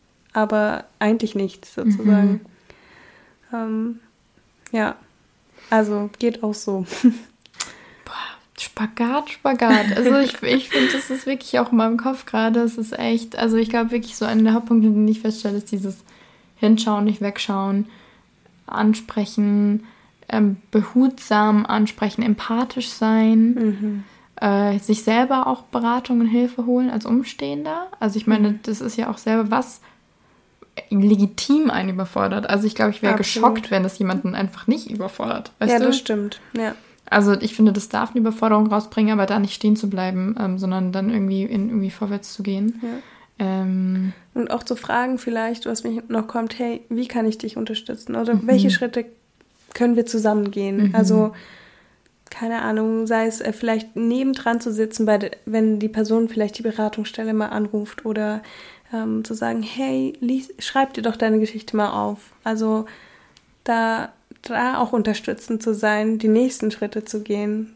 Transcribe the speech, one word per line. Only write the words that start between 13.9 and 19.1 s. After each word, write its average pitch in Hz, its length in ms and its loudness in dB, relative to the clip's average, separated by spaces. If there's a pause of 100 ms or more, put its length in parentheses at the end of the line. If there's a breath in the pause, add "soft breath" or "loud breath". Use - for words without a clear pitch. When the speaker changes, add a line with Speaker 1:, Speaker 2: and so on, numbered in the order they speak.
Speaker 2:
wirklich 233 240 -4
so 214 100 -4
einer 220 180 4
der 220 100 6
Hauptpunkte, 226 360 4
den 214 180 4
ich 220 140 2
feststelle, 214 360 -2
ist 208 140 -6
dieses 196 260 -4 (600 soft breath)
Hinschauen, 214 480 4
nicht 208 160 0
wegschauen, 202 640 -2 (800 loud breath)
ansprechen, 208 1200 0 (460 loud breath)